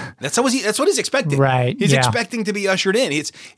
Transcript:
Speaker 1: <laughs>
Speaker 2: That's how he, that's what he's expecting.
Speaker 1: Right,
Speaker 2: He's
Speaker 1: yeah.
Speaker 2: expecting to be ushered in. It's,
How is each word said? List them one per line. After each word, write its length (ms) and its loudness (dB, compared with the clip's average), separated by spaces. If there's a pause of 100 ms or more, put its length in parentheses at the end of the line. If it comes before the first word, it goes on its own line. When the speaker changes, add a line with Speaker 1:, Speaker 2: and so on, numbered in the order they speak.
Speaker 1:
<laughs> 120 -18
Speaker 2:
That's 160 -4
how 100 2
he, 140 2
that's 180 -2
what 100 2
he's 100 0
expecting. 400 -2
Speaker 1:
Right, 400 2
Speaker 2:
He's 140 2
Speaker 1:
yeah. 80 4
Speaker 2:
expecting 440 0
to 80 -2
be 160 -2
ushered 280 0
in. 160 0
It's, 200 -4 (260)